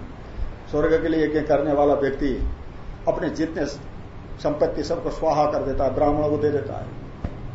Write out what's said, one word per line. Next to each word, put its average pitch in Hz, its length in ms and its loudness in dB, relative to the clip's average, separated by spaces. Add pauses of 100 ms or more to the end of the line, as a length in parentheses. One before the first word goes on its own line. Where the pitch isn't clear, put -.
(720)
स्वर्ग 156 320 4
के 170 60 0
लिए 156 180 4
यज्ञ 151 160 2
करने 147 300 2
वाला 143 240 6
व्यक्ति 135 520 0 (600)
अपने - 220 0
जितने 156 340 -2
संपत्ति - 1200 -2
सबको 165 280 -2
स्वाहा 151 360 2
कर 147 160 0
देता 135 220 0
है, 127 100 2
ब्राह्मणों 147 360 4
को 151 80 2
दे 147 120 4
देता 135 240 -2
है, 101 120 -8 (680)